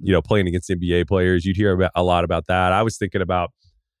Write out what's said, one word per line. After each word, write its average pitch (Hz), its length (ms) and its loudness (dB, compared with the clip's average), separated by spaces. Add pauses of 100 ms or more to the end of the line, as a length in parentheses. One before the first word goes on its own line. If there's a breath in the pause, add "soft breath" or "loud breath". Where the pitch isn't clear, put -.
you 95 120 -2
know, 82 100 4
playing 101 240 -2
against 90 240 -4
N 90 80 -2
B 87 140 -2
A 87 120 2
players. 90 400 0
You'd 95 120 -2
hear 104 160 2
about, 92 240 0
a 90 80 2
lot 87 180 2
about 85 240 -2
that. 92 260 2
I 101 100 2
was 113 140 -2
thinking 98 240 -4
about 90 300 -2 (500)